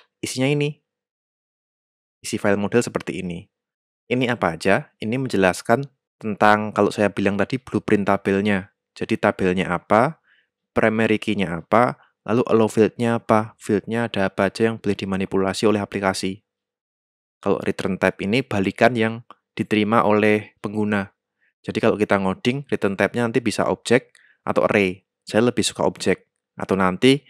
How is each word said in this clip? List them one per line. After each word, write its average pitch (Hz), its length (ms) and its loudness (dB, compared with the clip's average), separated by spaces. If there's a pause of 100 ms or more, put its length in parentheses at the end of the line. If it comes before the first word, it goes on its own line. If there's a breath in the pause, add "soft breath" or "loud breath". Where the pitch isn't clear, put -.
(200 soft breath)
Isinya 127 280 -4
ini. 147 320 -2 (1400)
Isi - 160 -8
file 101 160 2
model 101 240 0
seperti - 400 -6
ini. 90 240 -10 (640)
Ini 123 240 -2
apa 87 240 0
aja? 101 440 0
Ini 113 160 -4
menjelaskan 117 720 0 (320)
tentang, 107 560 2
kalau 101 160 2
saya 104 160 2
bilang 101 320 -2
tadi, 101 160 -2
blueprint 101 520 -2
tabelnya. 98 640 0 (200)
Jadi - 240 -4
tabelnya 92 560 0
apa, 113 480 2 (560)
primary 110 400 2
key-nya 95 440 -4
apa, 123 360 2 (320 soft breath)
lalu 117 200 0
allow 110 200 4
field-nya 117 520 0
apa. 110 360 0
Field-nya 113 520 -4
ada 98 200 -2
apa 98 240 0
aja 113 200 -2
yang 113 40 -8
boleh 101 200 -4
dimanipulasi 95 720 -4
oleh 104 120 2
aplikasi. 95 640 -4 (960)
Kalau 101 240 -2
return 95 320 -4
type 92 240 -2
ini 113 240 -2
balikan 104 520 0
yang 113 280 -4 (320)
diterima 107 480 2
oleh 107 560 2
pengguna. 104 520 -4 (520)
Jadi 101 160 -6
kalau 113 200 2
kita 101 200 2
ngoding, 123 480 -4
return 98 280 -2
type-nya 113 320 0
nanti 120 120 -2
bisa 101 280 -2
objek - 440 -2 (320 soft breath)
atau - 240 0
array. 95 360 0 (200)
Saya 117 240 0
lebih 107 160 -2
suka - 200 -4
objek. 92 440 -2 (320)
Atau - 160 -2
nanti, 98 540 2